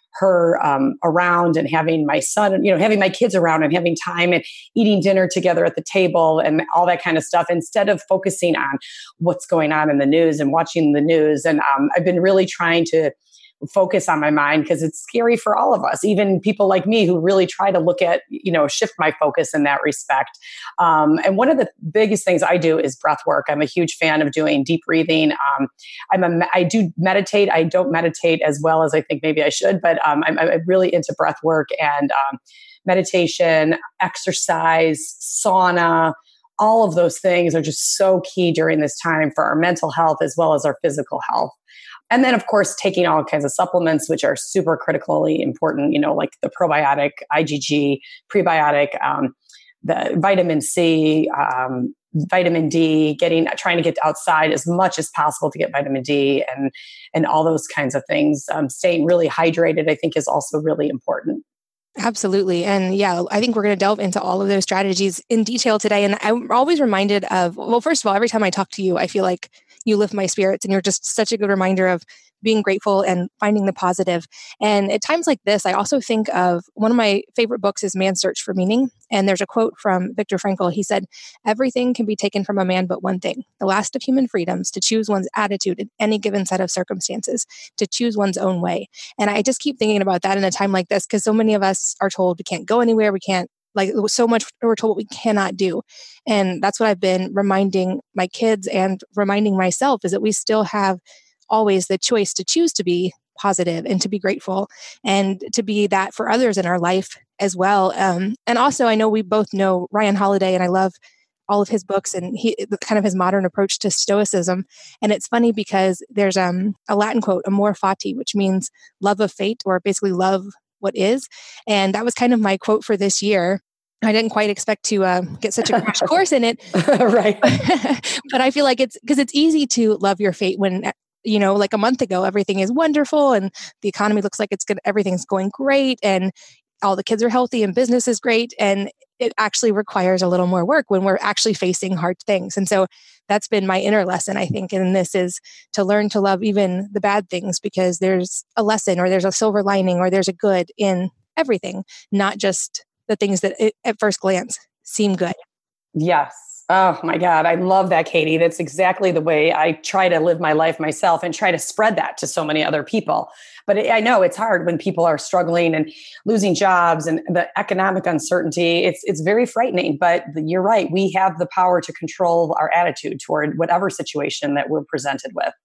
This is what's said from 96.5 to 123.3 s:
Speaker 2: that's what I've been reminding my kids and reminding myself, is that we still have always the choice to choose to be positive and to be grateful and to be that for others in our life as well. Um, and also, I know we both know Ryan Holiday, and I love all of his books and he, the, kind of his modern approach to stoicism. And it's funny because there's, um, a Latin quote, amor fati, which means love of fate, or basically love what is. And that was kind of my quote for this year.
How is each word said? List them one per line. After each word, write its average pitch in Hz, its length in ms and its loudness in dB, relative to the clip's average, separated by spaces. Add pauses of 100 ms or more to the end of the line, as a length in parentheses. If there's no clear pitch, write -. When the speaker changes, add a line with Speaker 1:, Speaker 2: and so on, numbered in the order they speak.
Speaker 2:
that's 202 180 0
what 220 100 2
I've 190 100 -2
been 185 340 0
reminding 190 680 0 (120)
my 185 140 -2
kids 214 400 -2
and 190 340 -2 (140)
reminding 202 400 0
myself, 190 480 0
is 170 80 -4
that 196 100 -2
we 214 120 0
still 214 300 0
have 190 360 -2 (500)
always 208 380 2
the 190 100 -2
choice 208 360 -2
to 190 100 -6
choose 330 300 0
to 196 100 -4
be 175 300 -2 (240)
positive 175 480 -2
and 202 160 -2
to - 60 -2
be 202 100 -4
grateful 190 520 -4 (340)
and 196 400 0 (100)
to 240 80 0
be 208 260 0
that 190 260 -2
for - 160 -4
others 226 280 2
in 185 80 0
our 175 140 0
life 185 300 0 (300)
as 190 160 -2
well. 190 400 2
Um, 190 400 -2 (120)
and 240 100 0
also, 269 280 2
I 220 100 4
know 220 140 2
we 214 120 2
both 208 320 -2
know 190 380 0
Ryan 208 240 2
Holiday, 196 400 2
and 185 80 0
I 180 40 0
love 185 260 0 (560)
all 208 120 2
of 196 80 -2
his 202 140 -2
books 196 300 -4
and 185 240 -6
he, - 180 -2 (140)
the, 208 80 -4
kind - 200 -2
of 202 60 2
his 196 120 0
modern 190 280 0
approach 196 360 -2
to 196 120 -2
stoicism. 190 760 -2 (360)
And 208 100 2
it's - 160 -2
funny 233 240 2
because 190 580 -2
there's, 196 280 0
um, 185 380 0 (120)
a 202 80 -2
Latin 214 260 0
quote, 185 240 -2
amor 202 280 2
fati, 196 420 -2
which 269 180 -8
means 190 360 0 (320)
love 196 180 0
of 208 120 0
fate, 208 340 -6
or 185 140 0
basically 196 340 -2
love 190 320 0 (340)
what 196 160 -4
is. 220 320 0 (400)
And 196 260 0
that 214 120 -4
was 240 80 0
kind 247 200 2
of 233 60 2
my 196 180 2
quote 214 260 -2
for 214 140 -2
this 196 240 -2
year. 196 400 0 (420)